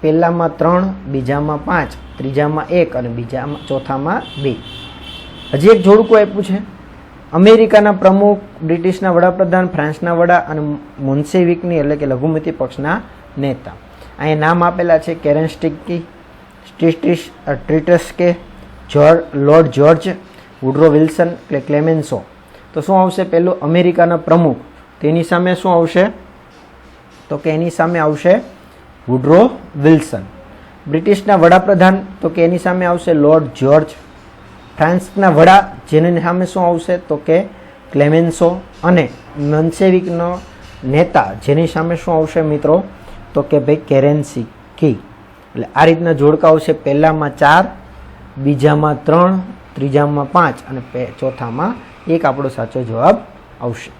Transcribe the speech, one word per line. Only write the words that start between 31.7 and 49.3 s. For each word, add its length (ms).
તો 80
કે 160
એની 140
સામે 280
આવશે 260
લોર્ડ 320
જ્યોર્જ. 420
ફ્રાન્સના 540
વડા, 420
જેની 300
સામે 260
શું 200
આવશે? 300
તો 200
કે 240
ક્લેમેન્સો. 680
અને 240
મોન્સેવિકનો 1040
નેતા, 480
જેની 200
સામે 300
શું 180
આવશે 280
મિત્રો? 420
તો 80
કે 160
ભાઈ 180
કેરેન્સી 720
કી. 120
એટલે 840
આ 80
રીતના 280
જોડકા 360
આવશે, 240
પહેલામાં 640
ચાર, 280
બીજામાં 680
ત્રણ, 340